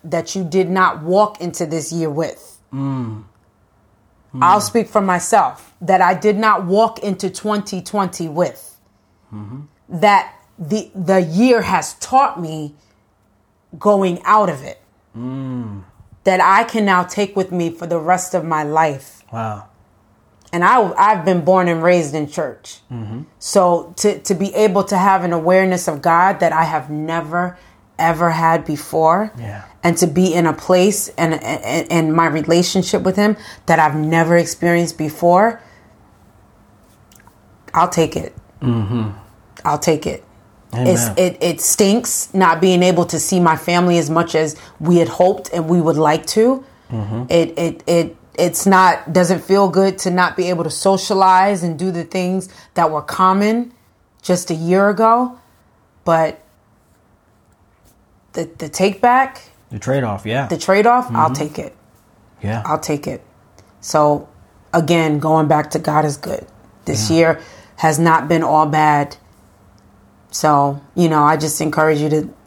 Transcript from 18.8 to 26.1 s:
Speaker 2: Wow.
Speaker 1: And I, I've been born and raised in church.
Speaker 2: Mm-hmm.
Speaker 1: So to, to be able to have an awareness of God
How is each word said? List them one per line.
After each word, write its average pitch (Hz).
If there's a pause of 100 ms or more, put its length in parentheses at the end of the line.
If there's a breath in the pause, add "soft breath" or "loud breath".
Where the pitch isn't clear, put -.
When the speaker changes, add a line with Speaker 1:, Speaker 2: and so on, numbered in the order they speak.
Speaker 2:
Wow. 110 (840)
Speaker 1:
And 175
I, 202
I've 202
been 180
born 180
and 165
raised 165
in 151
church. - (120)
Speaker 2:
Mm-hmm. 113 (160)
Speaker 1:
So 180
to, 208
to -
be 190
able 196
to 196
have 190
an 175
awareness 180
of 147
God 175